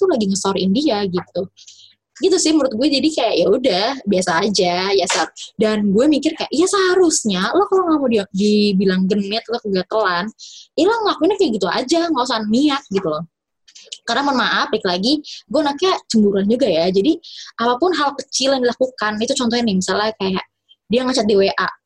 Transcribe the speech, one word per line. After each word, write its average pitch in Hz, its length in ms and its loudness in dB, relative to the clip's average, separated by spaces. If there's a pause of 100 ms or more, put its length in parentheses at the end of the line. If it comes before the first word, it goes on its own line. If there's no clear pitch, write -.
tuh 392 80 4
lagi 254 160 0
nge-storyin 196 480 0
dia 226 320 0
gitu. 180 440 -6 (720)
Gitu 302 160 4
sih 320 140 0
menurut 269 240 0
gue, 254 160 0
jadi 269 160 0
kayak 247 260 0
ya 170 160 2
udah, 226 380 0 (160)
biasa 185 260 0 (140)
aja, 185 480 0
ya 185 160 2
sar-, 170 240 -2 (240)
dan 214 340 0
gue 226 160 2
mikir - 300 0
kayak, - 160 -8
"Iya 339 160 0
seharusnya 339 880 0
lo 403 100 2
kalau 381 220 0
nggak 311 100 2
mau 277 80 -2
dia, 226 240 0
dibilang 196 800 2
genit, 208 400 -2
lo 233 100 -4
kegatelan, 190 720 -2 (480)
ya 294 100 2
lo 440 160 4
ngelakuinnya 392 380 0
kayak 294 160 2
gitu 185 100 -2
aja, 320 460 -2
nggak 247 100 0
usah 233 240 -2
niat 269 460 0
gitu 190 160 -2
loh." 156 160 -6 (800)
Karena 262 240 2
mohon 262 160 2
maaf, 208 260 0
balik 214 160 -2
lagi, 208 380 0
gue - 400 -4
anaknya 294 400 0
cemburuan 202 420 2
juga 233 220 2
ya. 165 240 2
Jadi 202 240 2 (420)
apapun 254 380 2
hal 285 180 -2
kecil 262 400 -2
yang 254 160 -2
dilakukan, 233 480 -4
itu 240 140 -2
contohnya 240 340 0
nih, 196 140 0
misalnya 202 400 -2
kayak 190 240 -4 (480)
dia 240 160 2
ngechat 254 180 0
di 214 80 2
W 196 140 4
A, 180 200 -2 (180)